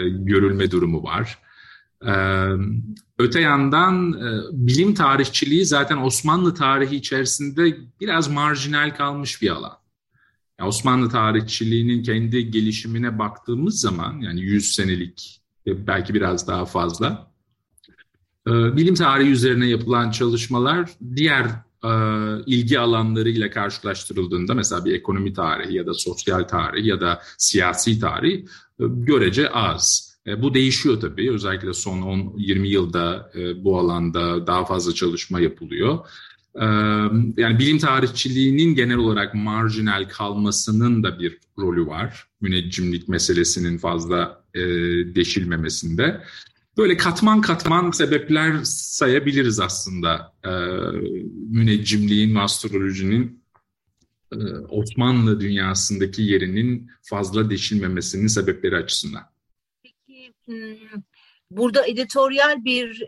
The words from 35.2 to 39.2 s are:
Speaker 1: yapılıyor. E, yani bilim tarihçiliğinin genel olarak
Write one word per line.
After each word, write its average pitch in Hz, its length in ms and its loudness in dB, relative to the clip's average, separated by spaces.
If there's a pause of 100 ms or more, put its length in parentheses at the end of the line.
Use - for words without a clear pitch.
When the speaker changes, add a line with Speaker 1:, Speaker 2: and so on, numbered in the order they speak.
Speaker 1:
yapılıyor. 85 580 0 (560)
E, - 100 -4 (720)
yani 113 220 2
bilim 147 200 4
tarihçiliğinin 135 960 2
genel 123 220 2
olarak 107 380 0